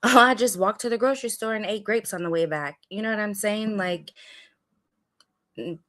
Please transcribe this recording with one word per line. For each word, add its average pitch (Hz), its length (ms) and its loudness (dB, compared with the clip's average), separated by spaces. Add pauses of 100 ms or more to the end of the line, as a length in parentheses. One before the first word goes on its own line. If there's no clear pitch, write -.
Oh, 254 160 6
I 247 160 8
just 214 240 0
walked 190 240 0
to 240 80 -4
the 226 80 -2
grocery 262 320 0
store 220 240 -6
and 214 100 -4
ate 208 200 -6
grapes 220 280 -2
on 180 100 -6
the 175 80 -4
way 165 160 2
back. 151 320 -4 (120)
You 202 120 -8
know 220 80 -4
what 220 80 -4
I'm 208 160 -4
saying? 214 420 -4
Like, 180 360 -4 (1500)
n- 165 200 -10 (100)